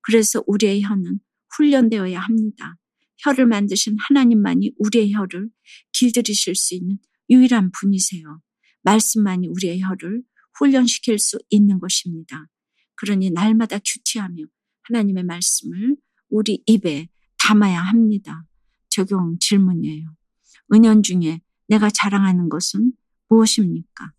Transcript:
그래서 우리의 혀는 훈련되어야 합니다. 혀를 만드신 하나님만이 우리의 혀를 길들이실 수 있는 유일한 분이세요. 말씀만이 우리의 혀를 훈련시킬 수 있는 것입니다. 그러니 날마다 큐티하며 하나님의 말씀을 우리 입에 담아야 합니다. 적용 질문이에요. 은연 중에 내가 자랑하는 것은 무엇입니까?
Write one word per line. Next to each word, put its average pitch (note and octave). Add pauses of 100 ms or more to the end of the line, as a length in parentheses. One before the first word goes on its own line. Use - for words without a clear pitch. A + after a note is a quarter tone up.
그래서 A3
우리의 G3+
혀는 G3 (360)
훈련되어야 A3
합니다. G#3 (420)
혀를 C4
만드신 G3+
하나님만이 G#3+
우리의 G#3
혀를 G3+ (420)
길들이실 A3
수 -
있는 F#3 (320)
유일한 A#3+
분이세요. F3 (420)
말씀만이 G3
우리의 F3+
혀를 F#3 (360)
훈련시킬 B3+
수 - (120)
있는 G3+
것입니다. E3 (480)
그러니 G3
날마다 G#3+
큐티하며 F3+ (380)
하나님의 G3+
말씀을 F3+ (340)
우리 G#3+
입에 E3+ (300)
담아야 G3+
합니다. G3 (440)
적용 F#3
질문이에요. D#3+ (580)
은연 G#3+
중에 E3+ (280)
내가 G#3
자랑하는 F#3+
것은 G3 (360)
무엇입니까? F#3